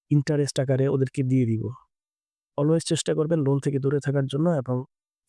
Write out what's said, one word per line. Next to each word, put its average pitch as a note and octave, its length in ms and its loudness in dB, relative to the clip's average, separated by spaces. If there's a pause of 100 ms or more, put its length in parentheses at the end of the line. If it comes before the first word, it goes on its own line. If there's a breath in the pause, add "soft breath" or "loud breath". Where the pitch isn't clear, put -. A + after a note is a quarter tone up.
(100)
ইন্টারেস্ট D3 500 2
আকারে C3 280 2
ওদেরকে C3+ 340 0
দিয়ে B2+ 240 2
দিব? A2+ 160 -2 (960)
Always D#3 240 2
চেষ্টা E3 320 -2
করবেন D#3+ 260 0
লোন C#3 180 2
থেকে C#3 200 -2
দূরে C#3 220 0
থাকার C#3 260 -2
জন্য C#3 240 -2
এবং B2+ 260 -2 (520)